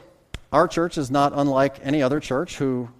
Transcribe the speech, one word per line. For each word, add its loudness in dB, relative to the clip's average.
our 4
church -2
is -4
not 2
unlike 2
any 0
other 0
church -4
who -2